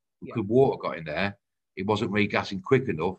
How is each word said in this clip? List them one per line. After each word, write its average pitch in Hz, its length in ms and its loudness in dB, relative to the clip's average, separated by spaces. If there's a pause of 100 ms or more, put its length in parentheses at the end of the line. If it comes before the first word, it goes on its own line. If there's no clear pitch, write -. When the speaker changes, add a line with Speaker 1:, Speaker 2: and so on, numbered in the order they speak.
(220)
Speaker 1:
Yeah. 120 140 -14
Speaker 2:
Because 104 140 -2
water 117 320 4
got 80 160 -6
in 82 80 -10
there, 92 320 -2 (400)
it 95 80 -6
wasn't 104 260 0
regassing 101 500 0
quick 123 280 2
enough 90 300 -2